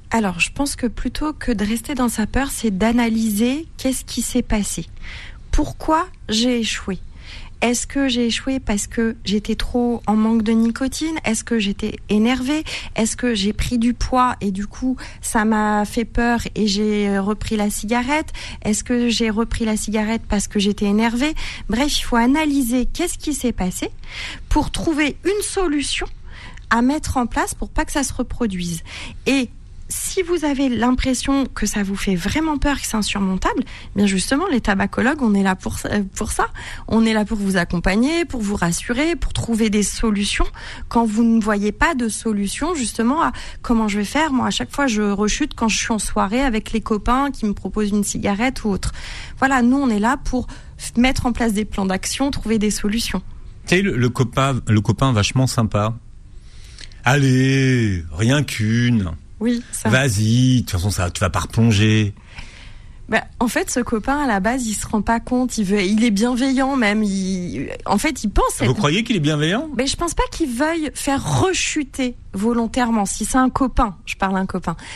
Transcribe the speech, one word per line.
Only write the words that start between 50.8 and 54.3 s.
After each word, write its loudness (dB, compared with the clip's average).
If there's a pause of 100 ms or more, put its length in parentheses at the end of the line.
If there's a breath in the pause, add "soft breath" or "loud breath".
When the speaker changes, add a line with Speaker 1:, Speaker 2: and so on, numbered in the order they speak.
Speaker 1:
mettre 2
en 2
place 0
des 0
plans -2
d'action, 0
trouver 0
des 2
solutions. -2 (460)
Speaker 2:
Tu 4
sais, 4
le, 0
le 2
copain, 0 (120)